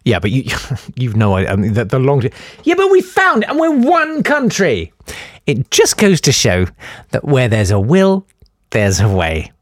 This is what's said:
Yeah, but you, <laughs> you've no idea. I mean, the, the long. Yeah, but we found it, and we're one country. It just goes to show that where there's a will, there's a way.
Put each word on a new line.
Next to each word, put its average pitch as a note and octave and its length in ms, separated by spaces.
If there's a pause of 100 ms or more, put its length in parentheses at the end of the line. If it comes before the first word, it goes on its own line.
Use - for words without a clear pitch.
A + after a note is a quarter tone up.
Yeah, F2 140
but F#2+ 120
you, C3 120 (300)
<laughs> - 220
you've A#2+ 220
no G#2+ 180
idea. F#2 160
I G2 60
mean, G#2 160
the, G#2+ 100
the A2 160
long. C3+ 240 (400)
Yeah, E4 120
but F#4+ 140
we F#4+ 120
found F4+ 420
it, F#3+ 60
and C#4+ 100
we're D#4+ 160
one D#4 480
country. F3+ 720 (520)
It - 260
just - 260
goes G3 240
to - 100
show F#2 360 (440)
that - 140
where B2+ 220
there's G#2+ 240
a G#2 80
will, F#3+ 460 (440)
there's G2+ 300
a G2+ 140
way. D#2+ 380 (100)